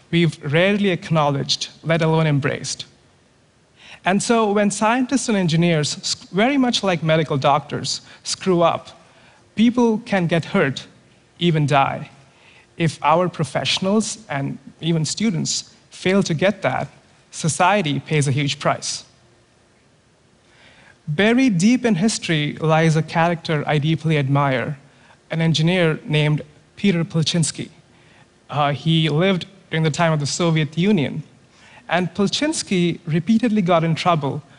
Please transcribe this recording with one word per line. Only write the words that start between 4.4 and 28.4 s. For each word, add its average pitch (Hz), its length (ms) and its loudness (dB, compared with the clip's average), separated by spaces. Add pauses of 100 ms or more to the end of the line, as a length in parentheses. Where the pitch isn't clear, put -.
when 208 180 2
scientists 247 580 0
and 220 80 0
engineers, 165 640 0
s-, - 160 -6 (180)
very 233 240 2
much 247 260 0
like 185 200 -2
medical 160 340 0
doctors, 143 640 -2 (220)
screw 180 400 0
up, - 260 0 (680)
people 233 420 2
can 190 280 -2
get 165 200 0
hurt, 147 400 -2 (520)
even 160 280 2
die. 135 440 0 (680)
If 165 260 -2
our 165 260 4
professionals 190 920 -2 (100)
and 139 300 -6 (220)
even 165 240 0
students 165 680 -4 (160)
fail 190 340 0
to 175 100 -4
get 180 280 0
that, 131 260 -2 (420)
society 175 720 0
pays 147 260 0
a 143 60 0
huge 143 260 -2
price. - 460 -4 (2000)
Buried 214 520 2
deep 233 260 4
in 220 100 2
history 165 640 0
lies 160 360 4
a 160 60 2
character 165 640 -2
I 151 120 0
deeply 156 400 0
admire, 139 600 0 (520)
an 160 100 -4
engineer 165 640 2
named 151 380 0 (340)
Peter 175 280 0
Polchinski. - 640 -2 (840)